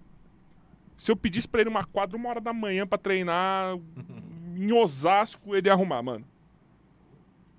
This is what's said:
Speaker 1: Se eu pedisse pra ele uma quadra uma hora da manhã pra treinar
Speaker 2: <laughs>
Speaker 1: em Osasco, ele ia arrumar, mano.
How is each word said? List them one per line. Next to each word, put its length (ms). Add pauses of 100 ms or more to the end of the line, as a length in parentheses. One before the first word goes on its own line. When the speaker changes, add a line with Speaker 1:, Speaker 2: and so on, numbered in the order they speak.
(960)
Speaker 1:
Se 160
eu 60
pedisse 300
pra 140
ele 80
uma 140
quadra 320
uma 140
hora 100
da 140
manhã 340
pra 100
treinar 800 (380)
Speaker 2:
<laughs> 400
Speaker 1:
em 160
Osasco, 840
ele 120
ia 60
arrumar, 280
mano. 240 (1300)